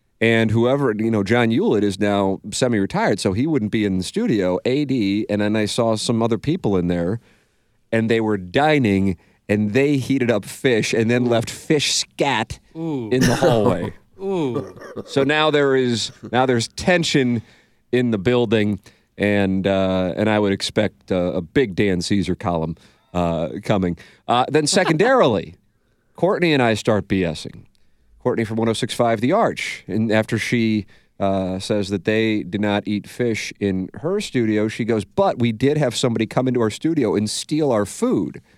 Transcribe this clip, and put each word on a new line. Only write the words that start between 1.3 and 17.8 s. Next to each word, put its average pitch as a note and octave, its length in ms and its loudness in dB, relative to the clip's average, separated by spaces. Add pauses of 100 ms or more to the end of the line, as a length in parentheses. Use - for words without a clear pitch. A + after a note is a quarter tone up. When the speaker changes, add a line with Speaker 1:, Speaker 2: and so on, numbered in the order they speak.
Speaker 1:
Hewlett B2 340 2
is G2 160 -2
now G2+ 420 0 (100)
semi-retired, A#2+ 680 0
so G2 140 0
he B2 140 0
wouldn't A2+ 240 -2
be G#2+ 140 0
in F#2+ 120 0
the F#2 60 -2
studio, G2+ 640 0
A C#3+ 200 0
D, G#2+ 440 0
and G#2 120 0
then G#2 140 0
I A2 100 0
saw A2+ 300 0
some A2+ 260 -2
other A2+ 160 0
people B2+ 400 -2
in F2 120 0
there, F2 300 -2 (720)
and A2+ 180 0
they A2+ 120 2
were G#2+ 160 0
dining, G2 800 0 (300)
and G#2 260 0
they C#3 240 2
heated B2+ 320 0
up G#2+ 160 0
fish A#2 480 0
and A2+ 160 2
then B2 160 2
left A#2 240 2
fish - 440 -2
scat - 680 -4 (160)
Speaker 2:
Ooh. D3+ 360 -6
Speaker 1:
in B2+ 100 2
the - 160 2
hallway. A2+ 560 2 (120)
Speaker 2:
<laughs> - 160 -20
Ooh. D3+ 540 -4 (300)
Speaker 1:
So - 180 0
now D3+ 260 2
there C#3+ 260 4
is, B2 360 0 (200)
now B2+ 140 2
there's A#2+ 240 2
tension C#3+ 720 0 (520)